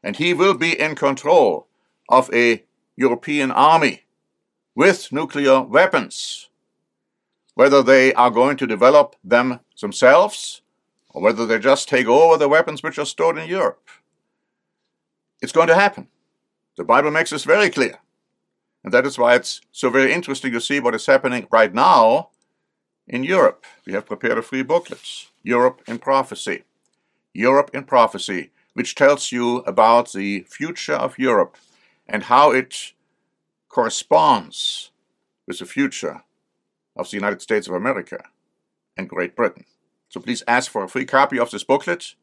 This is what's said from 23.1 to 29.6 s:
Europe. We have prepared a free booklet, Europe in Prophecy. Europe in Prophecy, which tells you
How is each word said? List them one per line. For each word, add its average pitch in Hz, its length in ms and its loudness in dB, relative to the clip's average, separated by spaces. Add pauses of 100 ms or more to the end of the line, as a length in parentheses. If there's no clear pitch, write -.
Europe. 170 420 0 (180)
We 95 100 -12
have 104 120 -6
prepared 110 320 -4
a 113 60 -6
free 131 180 -8
booklet, - 680 -6 (100)
Europe 123 460 -2
in 117 100 -10
Prophecy. 131 680 -6 (680)
Europe 131 400 0
in 135 120 -10
Prophecy, 101 680 -2 (240)
which - 180 -8
tells 143 380 0
you 120 340 -4